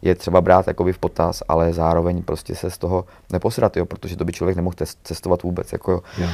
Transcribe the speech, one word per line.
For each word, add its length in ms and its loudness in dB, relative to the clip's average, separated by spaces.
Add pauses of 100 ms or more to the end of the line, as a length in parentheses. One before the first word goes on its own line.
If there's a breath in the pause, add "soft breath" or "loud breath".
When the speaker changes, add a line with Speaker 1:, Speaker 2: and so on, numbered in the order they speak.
Speaker 1:
je 140 4
třeba 260 4
brát 260 6
jakoby 260 0
v 40 -8
potaz, 500 -2
ale 260 2
zároveň 500 2
prostě 320 -6
se 160 -6
z 60 -16
toho 280 -2 (260 soft breath)
neposrat, 460 0
jo, 80 0
protože 320 -10
to 80 -2
by 80 -2
člověk 220 0
nemohl 200 -2
tes-, 280 -8
cestovat 400 -2
vůbec, 300 -4
jako 180 -4
jo. 100 0 (160 loud breath)
Speaker 2:
Jo. 160 -2